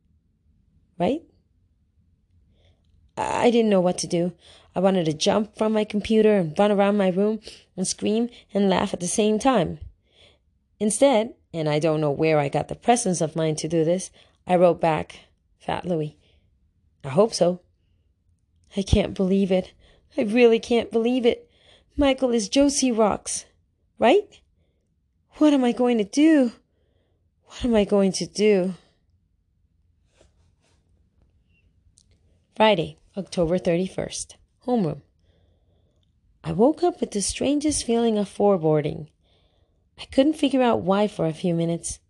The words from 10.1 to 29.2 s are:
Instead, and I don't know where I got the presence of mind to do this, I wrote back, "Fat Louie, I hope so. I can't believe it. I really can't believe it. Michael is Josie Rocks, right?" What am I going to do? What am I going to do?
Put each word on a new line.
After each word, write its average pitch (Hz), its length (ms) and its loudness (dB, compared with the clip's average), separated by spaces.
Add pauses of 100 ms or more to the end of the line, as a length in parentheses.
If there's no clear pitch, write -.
Instead, 220 560 2 (180)
and 156 160 -4
I 151 100 0
don't 156 220 0
know 151 100 0
where 156 280 2
I 143 100 0
got 143 200 -4
the 147 60 -8
presence 240 460 0
of 151 160 -4
mind 156 220 -2
to 156 100 -6
do 165 160 0
this, 175 260 -4 (360)
I 180 100 0
wrote 170 240 4
back, 165 400 -4 (380)
"Fat - 260 -8
Louie, 160 320 -6 (880)
I 143 40 -10
hope 196 240 2
so. 180 280 0 (1160)
I 196 60 -4
can't 196 320 0
believe 190 380 0
it. 185 200 -2 (440)
I 269 60 -2
really 226 360 4
can't 233 320 -4
believe 233 360 -2
it. - 240 -4 (460)
Michael 269 360 0
is 220 160 -2
Josie 277 440 2
Rocks, - 540 -2 (520)
right?" 311 420 2 (1000)
What 302 140 6
am 262 100 2
I 240 80 0
going 247 240 0
to 208 80 0
do? 277 480 4 (920)
What - 200 -14
am 233 100 0
I 208 100 4
going 196 280 2
to 170 140 -6
do? 190 480 2 (3750)